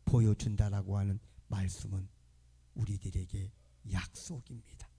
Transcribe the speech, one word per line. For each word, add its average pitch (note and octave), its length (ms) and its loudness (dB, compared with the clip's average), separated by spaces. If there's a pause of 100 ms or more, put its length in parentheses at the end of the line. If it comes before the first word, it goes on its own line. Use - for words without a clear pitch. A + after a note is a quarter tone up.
보여준다"라고 G2+ 960 4
하는 G2+ 220 2 (280)
말씀은 F#2+ 600 -2 (680)
우리들에게 G2 760 -4 (400)
약속입니다. - 1040 -8